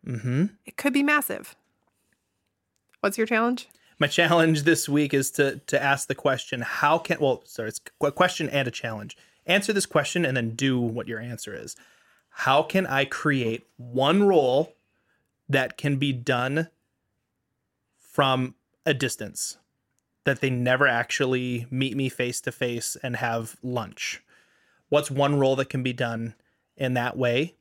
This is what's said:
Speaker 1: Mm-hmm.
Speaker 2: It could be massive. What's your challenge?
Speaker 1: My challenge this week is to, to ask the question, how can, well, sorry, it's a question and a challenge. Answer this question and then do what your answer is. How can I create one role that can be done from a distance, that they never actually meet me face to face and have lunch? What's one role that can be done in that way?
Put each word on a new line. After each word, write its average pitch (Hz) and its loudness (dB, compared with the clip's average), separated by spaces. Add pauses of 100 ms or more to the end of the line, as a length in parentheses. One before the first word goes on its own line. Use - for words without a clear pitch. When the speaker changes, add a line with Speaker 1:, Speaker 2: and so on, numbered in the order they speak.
Speaker 1:
Mm-hmm. 127 0 (200)
Speaker 2:
It - -18
could 277 -2
be 277 2
massive. 285 -2 (1500)
What's 202 0
your 220 0
challenge? 233 0 (320)
Speaker 1:
My 147 2
challenge 160 4
this 160 2
week 143 2
is 135 2
to, 139 0 (100)
to 147 2
ask 139 0
the 135 -2
question, 127 -2
how 147 2
can, 165 -4
well, 135 0
sorry, 110 -8
it's - -12 (200)
a 143 2
question 175 0
and 139 0
a 120 -6
challenge. 110 -10 (300)
Answer 196 2
this 202 2
question 160 2
and 135 0
then 117 -2
do 127 0
what 117 -4
your 113 -8
answer 117 -12
is. - -14 (540)
How 143 2
can 190 0
I 139 0
create 131 -2 (120)
one 131 2
role 151 4 (760)
that 135 0
can 143 -2
be 139 0
done 131 -2 (1300)
from 131 0 (300)
a 156 2
distance, - -6 (680)
that 135 0
they 139 0
never 127 2
actually 123 0
meet 131 -2
me 135 -2
face 123 -4
to 131 -6
face 120 -6
and 123 -4
have 117 -4
lunch? 120 -8 (680)
What's 147 2
one 143 2
role 135 4
that 135 -2
can 131 -4
be 127 -2
done 117 -4 (420)
in 127 0
that 120 -2
way? 127 0